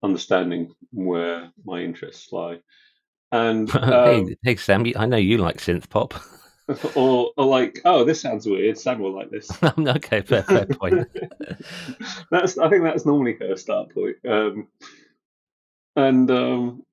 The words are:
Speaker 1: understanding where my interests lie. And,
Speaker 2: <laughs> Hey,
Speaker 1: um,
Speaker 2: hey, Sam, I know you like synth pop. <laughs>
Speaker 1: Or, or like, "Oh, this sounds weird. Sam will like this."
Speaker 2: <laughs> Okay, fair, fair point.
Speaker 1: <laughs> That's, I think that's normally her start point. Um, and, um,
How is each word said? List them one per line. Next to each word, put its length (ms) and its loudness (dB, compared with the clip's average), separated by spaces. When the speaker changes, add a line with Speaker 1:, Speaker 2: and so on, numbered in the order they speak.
Speaker 1:
understanding 720 -2
where 600 -6
my 180 -8
interests 500 -14
lie. 260 -8
And, 380 0
Speaker 2:
<laughs> 20 -2
Hey, 480 6
Speaker 1:
um, 140 -4
Speaker 2:
hey, 120 2
Sam, 300 2
I 100 0
know 100 2
you 220 4
like 200 0
synth 300 -4
pop. 300 -2
<laughs> 60 -18
Speaker 1:
Or, 400 4
or 100 2
like, 380 2
"Oh, 180 6
this 180 0
sounds 240 -6
weird. 320 0
Sam 220 -6
will 160 -6
like 160 -14
this." 180 -14
Speaker 2:
<laughs> 160 0
Okay, 440 0
fair, 200 0
fair 240 2
point. 400 0
Speaker 1:
<laughs> 680 -16
That's, 260 0
I 100 2
think 140 4
that's 240 -2
normally 320 2
her 180 -4
start 380 -6
point. 220 -4
Um, 380 -2
and, 340 4
um, 540 -2